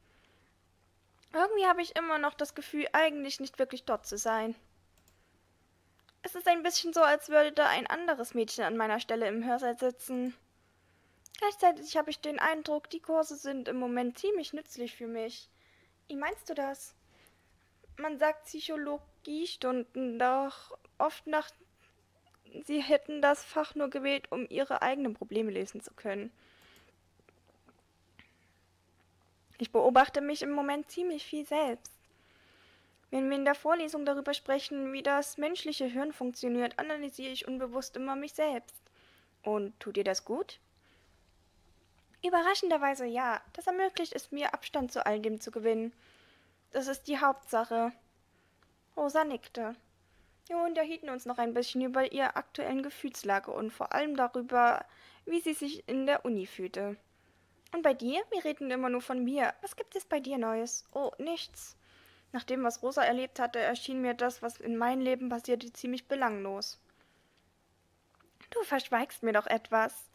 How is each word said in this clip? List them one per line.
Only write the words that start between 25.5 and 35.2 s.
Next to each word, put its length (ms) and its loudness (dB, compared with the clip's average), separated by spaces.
lösen 280 -4
zu 140 -18
können.“ 380 -8
Ich 120 -4
beobachte 500 8
mich 200 -2
im 100 -4
Moment 380 -2
ziemlich 340 -4
viel 220 -8
selbst. 480 -2
Wenn 180 0
wir 80 0
in 80 0
der 100 6
Vorlesung 500 0
darüber 280 0
sprechen, 580 -2
wie 120 -6
das 340 0